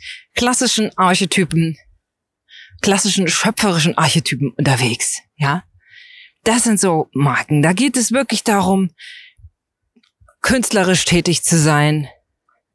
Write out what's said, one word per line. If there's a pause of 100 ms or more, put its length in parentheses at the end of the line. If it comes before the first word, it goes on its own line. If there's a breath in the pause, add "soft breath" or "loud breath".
(340 loud breath)
klassischen
Archetypen, (1040 loud breath)
klassischen
schöpferischen
Archetypen
unterwegs, (160)
ja. (800 loud breath)
Das
sind
so
Marken.
Da
geht
es
wirklich
darum, (1500 loud breath)
künstlerisch
tätig
zu
sein. (680)